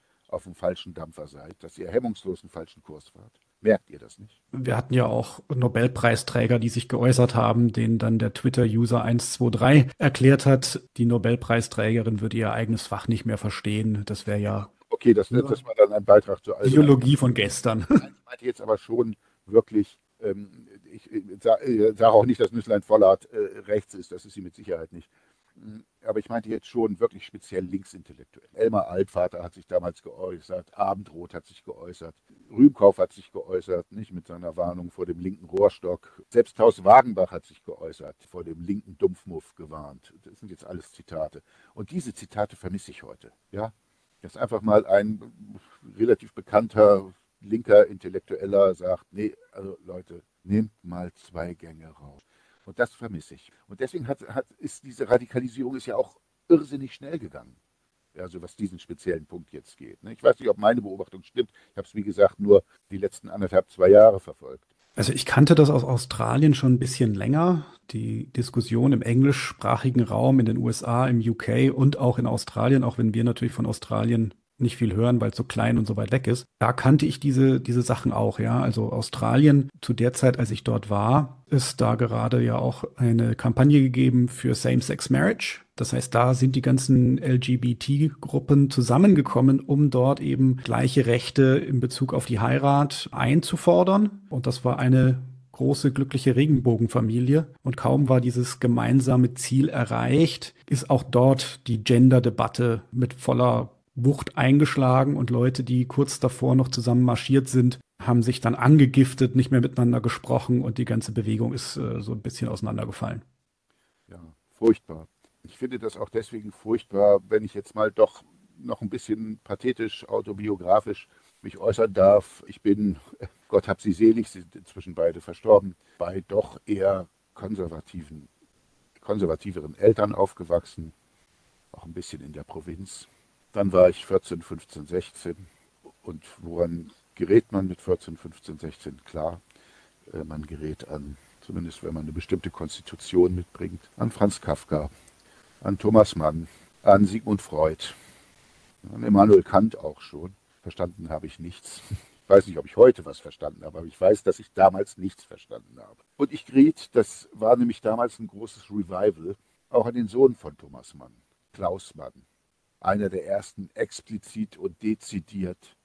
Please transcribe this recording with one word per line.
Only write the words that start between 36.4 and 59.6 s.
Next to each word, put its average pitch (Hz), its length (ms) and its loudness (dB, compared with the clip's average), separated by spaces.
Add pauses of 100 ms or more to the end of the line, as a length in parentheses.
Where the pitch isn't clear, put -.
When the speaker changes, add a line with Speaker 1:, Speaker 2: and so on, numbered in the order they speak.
Speaker 1:
Klaus 110 280 4
Wagenbach 107 460 6
hat 85 140 -12
sich - 200 -20
geäußert, 76 600 -16
vor 90 200 -18
dem 82 180 -16
linken 95 360 -10
Dumpfmuff 92 560 -6
gewarnt. 76 600 -20 (100)
Das - 160 -20
sind 107 100 -20
jetzt - 160 -20
alles 90 260 -18
Zitate. 78 500 -12 (320)
Und 107 160 -16
diese 151 240 -10
Zitate - 420 -8
vermisse 95 340 -12
ich - 120 -20
heute, 55 300 -20 (180)
ja. 107 220 -10 (500)
Dass - 140 -20
einfach 117 240 -6
mal 107 260 4
ein 104 720 -4 (380)
relativ 113 380 0
bekannter 104 800 2 (260)
linker 104 460 4
Intellektueller 98 880 -2
sagt: 90 380 -6
Nee, 101 220 -8 (180)
also 98 320 -16
Leute, 90 380 -20 (200)
Nehmt 104 300 -2 (100)
mal 87 320 -14
zwei 87 400 -14
Gänge 80 340 -20
raus. 73 340 -20 (420)
Und - 140 -12
das 120 160 -4
vermisse 98 400 -16
ich. - 160 -20 (180)
Und 98 120 -20
deswegen 131 260 -10
hat, 135 220 -10
hat, - 180 -10 (120)
ist - 260 -16
diese 120 240 -12
Radikalisierung 123 680 -4
ist - 100 -16
ja 110 100 -8
auch - 200 -6 (320)
irrsinnig 143 460 -2
schnell 151 240 -14
gegangen. 69 380 -20 (580)
Ja, 78 80 -16
also 87 200 -16
was - 140 -20
diesen 90 220 -10
speziellen 82 480 -10
Punkt 87 260 -20
jetzt - 240 -20